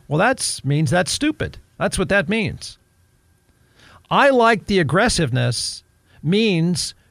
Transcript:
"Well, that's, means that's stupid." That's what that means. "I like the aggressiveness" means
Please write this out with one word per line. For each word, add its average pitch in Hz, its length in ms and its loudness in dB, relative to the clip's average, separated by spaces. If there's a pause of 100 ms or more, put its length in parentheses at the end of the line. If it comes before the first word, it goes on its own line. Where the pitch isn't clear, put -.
"Well, 147 100 -2
that's, - 460 -2
means 143 260 0
that's 180 220 0
stupid." - 460 -4 (200)
That's 190 180 -2
what 190 120 -2
that 190 200 0
means. 196 480 -6 (1300)
"I 233 200 4
like 233 360 2
the 196 140 2
aggressiveness" 131 1040 0 (400)
means 180 680 0 (160)